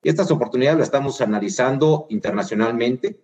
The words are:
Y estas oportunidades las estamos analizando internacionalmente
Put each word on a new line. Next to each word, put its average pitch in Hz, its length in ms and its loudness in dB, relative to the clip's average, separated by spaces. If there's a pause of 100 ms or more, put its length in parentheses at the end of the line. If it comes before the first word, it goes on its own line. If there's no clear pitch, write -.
Y - 60 -2
estas 165 240 2
oportunidades 135 480 2
las 120 80 2
estamos 139 320 -2
analizando 127 880 0
internacionalmente 113 1160 -2